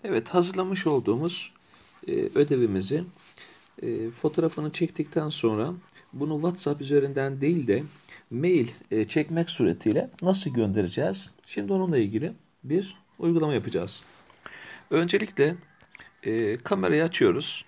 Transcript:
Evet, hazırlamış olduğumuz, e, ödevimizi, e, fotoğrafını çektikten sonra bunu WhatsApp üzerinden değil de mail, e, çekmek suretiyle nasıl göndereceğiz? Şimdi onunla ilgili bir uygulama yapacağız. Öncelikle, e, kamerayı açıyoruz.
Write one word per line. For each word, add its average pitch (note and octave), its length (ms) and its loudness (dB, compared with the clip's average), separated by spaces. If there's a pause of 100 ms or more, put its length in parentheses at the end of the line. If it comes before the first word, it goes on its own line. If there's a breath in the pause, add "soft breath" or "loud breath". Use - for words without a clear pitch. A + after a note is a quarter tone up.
Evet, C3+ 240 -2
hazırlamış F#3 580 0
olduğumuz, C#3 640 0 (560 soft breath)
e, - 40 -4
ödevimizi, A#2+ 920 2 (760 loud breath)
e, A2+ 280 -4
fotoğrafını D3+ 640 -2
çektikten D#3 560 -4
sonra A#2 440 0 (400 loud breath)
bunu D3 220 -4
WhatsApp D3 460 -2
üzerinden C#3 600 2
değil D3 260 2
de A2+ 180 2 (460 loud breath)
mail, C3+ 380 2 (220)
e, A2 140 2
çekmek D#3+ 460 0
suretiyle A2 600 2 (120)
nasıl F#3 280 0
göndereceğiz? A#2 800 0 (140)
Şimdi G3+ 280 -4
onunla F#3 260 2
ilgili A2+ 340 0 (320)
bir F3+ 320 -4 (220)
uygulama D#3+ 360 2
yapacağız. G2+ 480 -4 (880 loud breath)
Öncelikle, E3+ 680 2 (680 loud breath)
e, A2 340 0
kamerayı E3+ 480 2
açıyoruz. - 640 2